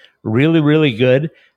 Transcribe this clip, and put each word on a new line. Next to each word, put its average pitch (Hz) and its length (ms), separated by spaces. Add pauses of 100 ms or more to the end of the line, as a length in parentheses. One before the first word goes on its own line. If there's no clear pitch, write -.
(220)
really, 147 380
really 151 340
good. 127 360 (260)